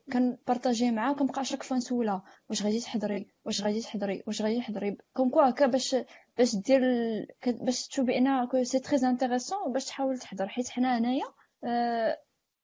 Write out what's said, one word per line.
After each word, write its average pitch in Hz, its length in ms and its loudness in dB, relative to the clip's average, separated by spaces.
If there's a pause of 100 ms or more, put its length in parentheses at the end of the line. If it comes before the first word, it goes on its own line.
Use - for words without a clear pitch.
(140)
كنبارطاجيه 247 800 0
معاها، 226 220 0
كنبقى 277 260 0
عشرة 269 180 -4
كفوا 262 200 -4
نسولها: 226 460 -2 (260)
"واش 202 140 -4
غادي 214 160 2
تحضري؟ 208 480 -4 (180)
واش 208 160 -4
غادي 214 200 0
تحضري؟ 202 460 -4
واش 214 140 -4
غادي 214 160 0
تحضري؟" 208 400 -4 (160)
كوم 254 160 2
كوا 277 200 6
هكا، 277 180 4
باش، 254 280 0 (420)
باش 240 180 4
دير 254 280 4
ال-، 233 440 0 (140)
ك-، - 220 -2
باش 247 240 -2
تشوف 269 180 0
بأن 254 420 2
كو 254 160 2
سي 254 160 0
تري 254 300 2
انتريسون، 254 640 -2
باش 262 120 -2
تحاول 269 340 -2
تحضر. 196 280 -6
حيت 247 220 -6
حنا 247 280 0
هنايا، 254 280 0 (380)
آه، 240 540 0 (460)